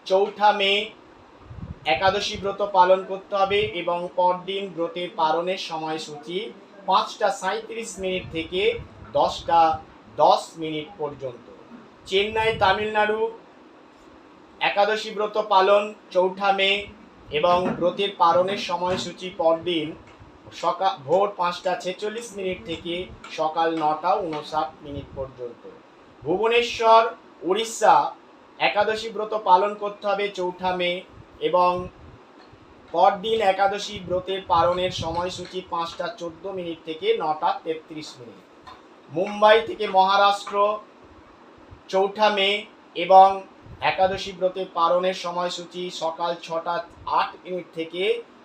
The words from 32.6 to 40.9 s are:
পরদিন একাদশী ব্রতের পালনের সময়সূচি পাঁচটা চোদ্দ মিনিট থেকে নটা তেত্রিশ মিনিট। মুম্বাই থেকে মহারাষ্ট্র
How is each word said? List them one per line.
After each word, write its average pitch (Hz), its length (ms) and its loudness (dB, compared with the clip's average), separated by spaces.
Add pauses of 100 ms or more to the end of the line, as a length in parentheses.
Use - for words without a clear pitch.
পরদিন 196 480 2
একাদশী 196 580 0
ব্রতের 185 500 -4
পালনের 180 420 2
সময়সূচি 175 800 -6
পাঁচটা 170 380 -6
চোদ্দ 165 380 -10
মিনিট 175 380 -8
থেকে 185 360 0
নটা 160 440 -2
তেত্রিশ 160 560 -8
মিনিট। - 540 -20 (380)
মুম্বাই 208 540 4
থেকে 208 200 -6
মহারাষ্ট্র 202 920 2 (1120)